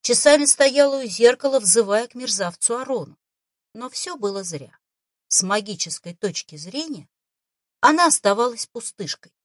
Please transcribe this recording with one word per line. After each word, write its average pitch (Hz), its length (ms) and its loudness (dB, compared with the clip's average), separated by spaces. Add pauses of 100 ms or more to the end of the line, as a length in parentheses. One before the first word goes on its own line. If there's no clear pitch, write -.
Часами 285 440 4
стояла 277 580 2
у - 20 -8
зеркала, 247 540 2
взывая 214 480 2
к - 80 -20
мерзавцу 220 600 -4
Арону. 254 400 -6 (560)
Но 247 160 -14
всё 349 280 -10
было 196 260 -4
зря. 151 340 -12 (500)
С - 160 0
магической 190 720 -6
точки - 420 -8
зрения 240 500 -12 (720)
она 311 280 4
оставалась 233 580 0
пустышкой. - 680 -12 (140)